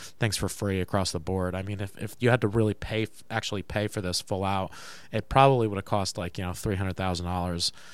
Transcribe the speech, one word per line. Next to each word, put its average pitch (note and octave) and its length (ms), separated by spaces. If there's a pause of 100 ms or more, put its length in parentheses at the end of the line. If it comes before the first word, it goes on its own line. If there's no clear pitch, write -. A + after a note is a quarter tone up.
(200)
things A2 160
for F#2+ 140
free F#2+ 320
across F#2 320
the F2+ 60
board. F2+ 360
I F#2+ 60
mean, G2 180
if, G2 180
if - 220
you A#2 120
had B2 100
to G#2+ 80
really G#2+ 240
pay A2 300
f-, - 260
actually G#2+ 320
pay G#2+ 260
for G#2 140
this F2+ 180
full G2 240
out, F#2+ 280 (400)
it G#2+ 180
probably C3+ 380
would G2 100
have G2 80
cost, G2+ 320
like, F2+ 200
you G2 60
know, F2+ 100
three G2+ 220
hundred F#2+ 200
thousand F2+ 300
dollars, F2 480 (200)